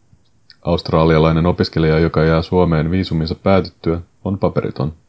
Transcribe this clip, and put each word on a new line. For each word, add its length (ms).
Australialainen 840
opiskelija, 520
joka 240
jää 200
Suomeen 480
viisuminsa 440
päätyttyä, 640
on 140
paperiton. 540